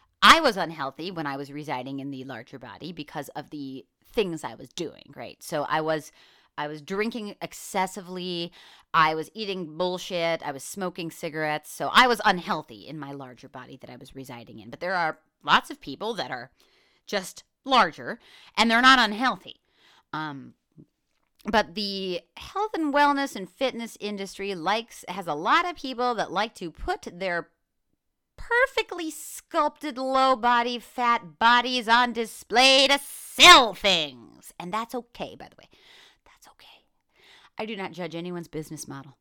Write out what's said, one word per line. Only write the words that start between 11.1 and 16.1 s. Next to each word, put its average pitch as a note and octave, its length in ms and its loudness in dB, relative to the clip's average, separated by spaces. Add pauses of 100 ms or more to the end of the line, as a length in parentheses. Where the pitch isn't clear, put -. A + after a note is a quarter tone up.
cigarettes. D3+ 600 -6
So C#3+ 200 -4
I B3+ 160 6
was A3+ 180 2
unhealthy E3+ 640 -2
in D3+ 120 -12
my C#3 120 -12
larger C3 380 -18
body C3 320 -18
that C3+ 80 -20
I B2+ 60 -18
was C3 200 -20
residing B2 440 -16
in. G#2+ 100 -18
But C3 100 -14
there F3+ 140 -4
are E3+ 260 -2 (240)
lots F3+ 260 2
of D4+ 120 -16
people F#3 340 -8